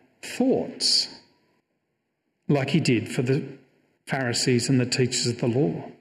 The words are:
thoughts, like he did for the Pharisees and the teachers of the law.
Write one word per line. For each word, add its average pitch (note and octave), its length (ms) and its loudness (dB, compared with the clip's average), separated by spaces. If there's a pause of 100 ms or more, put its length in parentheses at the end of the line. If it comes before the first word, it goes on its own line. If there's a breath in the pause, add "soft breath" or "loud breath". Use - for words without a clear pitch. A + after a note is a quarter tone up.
(240)
thoughts, - 880 0 (1400)
like C#3 240 2
he E3 80 4
did A#2 300 2
for - 120 -2
the C3 220 0 (640)
Pharisees B2 640 0
and C3 100 4
the B2 80 2
teachers B2 400 0
of A#2+ 120 -2
the C3+ 80 0
law. D3 540 -2